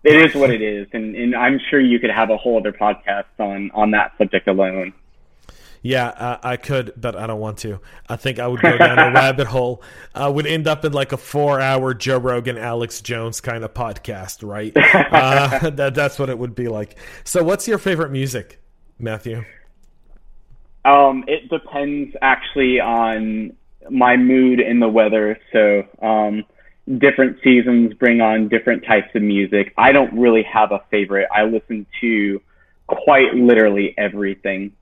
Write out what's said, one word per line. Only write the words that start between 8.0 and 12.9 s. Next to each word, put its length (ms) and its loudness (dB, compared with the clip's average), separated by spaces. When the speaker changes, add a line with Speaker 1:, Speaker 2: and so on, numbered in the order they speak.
Speaker 2:
I 80 -8
think 220 -8
I 80 -6
would 160 -4
go 160 2
down 200 4
a 140 4
Speaker 1:
<laughs> 0 -
Speaker 2:
rabbit 340 2
hole. 360 -4
I 140 -4
would 180 -2
end 200 -2
up 200 -2
in, 60 -2
like, 200 -4
a 60 -6
four-hour 760 -2
Joe 240 -2
Rogan, 400 -2
Alex 460 -6